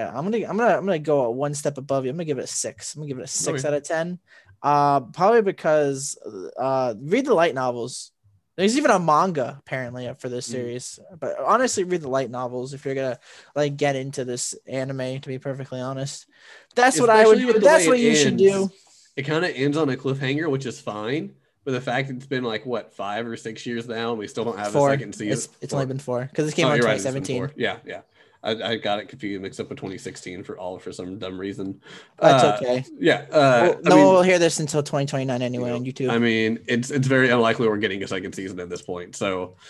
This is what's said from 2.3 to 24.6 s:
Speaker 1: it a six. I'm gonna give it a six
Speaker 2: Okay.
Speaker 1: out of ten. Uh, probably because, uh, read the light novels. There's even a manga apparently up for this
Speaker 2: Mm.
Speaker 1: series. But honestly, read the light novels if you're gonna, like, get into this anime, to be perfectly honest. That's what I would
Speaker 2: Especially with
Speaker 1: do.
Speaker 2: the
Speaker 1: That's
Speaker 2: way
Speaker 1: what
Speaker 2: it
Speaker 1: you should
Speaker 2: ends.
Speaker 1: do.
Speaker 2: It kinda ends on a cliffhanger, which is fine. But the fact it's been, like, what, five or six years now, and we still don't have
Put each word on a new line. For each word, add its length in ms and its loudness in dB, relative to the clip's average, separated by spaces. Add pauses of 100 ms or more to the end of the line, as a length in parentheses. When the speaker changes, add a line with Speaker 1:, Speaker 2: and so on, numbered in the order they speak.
Speaker 1:
it 40 -6
a 40 -10
six. 460 -8
I'm 80 -16
gonna 60 -10
give 120 -8
it 40 -12
a 40 -14
six 360 -4
Speaker 2:
Okay. 60 -2
Speaker 1:
out 40 0
of 100 -2
ten. 360 -4 (420)
Uh, 380 4
probably 440 2
because, 760 0 (400)
uh, 420 0
read 260 0
the 80 2
light 220 4
novels. 560 -6 (460)
There's 180 2
even 160 4
a 80 4
manga 580 2
apparently 480 -8
up 140 -10
for 80 -8
this 220 -8
Speaker 2:
Mm. 20 -10
Speaker 1:
series. 480 -10 (180)
But 220 -6
honestly, 460 2
read 160 -2
the 80 -8
light 200 -2
novels 440 -8
if 100 -14
you're 120 -4
gonna, 240 -4 (360)
like, 220 0
get 180 2
into 300 -6
this 280 -6 (140)
anime, 540 -6
to 80 -14
be 100 -8
perfectly 400 -10
honest. 460 -8 (500)
That's 240 6
what 100 6
I 160 10
would 100 10
Speaker 2:
Especially 100 2
with 100 6
Speaker 1:
do. 60 4
Speaker 2:
the 60 8
Speaker 1:
That's 160 8
Speaker 2:
way 40 4
Speaker 1:
what 120 6
Speaker 2:
it 40 2
Speaker 1:
you 120 6
should 180 4
Speaker 2:
ends. 100 4
Speaker 1:
do. 260 4 (460)
Speaker 2:
It 80 -6
kinda 320 0
ends 220 0
on 120 2
a 60 0
cliffhanger, 560 -2
which 140 -2
is 160 -10
fine. 540 -6 (280)
But 80 -6
the 100 -2
fact 280 -2
it's 160 -10
been, 180 -4
like, 220 -4
what, 280 -6
five 340 -6
or 100 -10
six 280 -12
years 220 -8
now, 220 -6
and 100 -4
we 80 -8
still 160 -6
don't 140 -6
have 160 -6